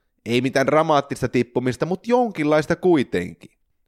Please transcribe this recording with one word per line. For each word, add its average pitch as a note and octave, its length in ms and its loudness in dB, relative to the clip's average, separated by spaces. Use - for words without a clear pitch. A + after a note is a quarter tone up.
ei A#2+ 160 0
mitään C3+ 260 0
dramaattista C#3+ 600 0
tippumista, B2+ 560 -2
mut F#3 220 -6
jonkinlaista E3 680 0
kuitenkin. B2 760 0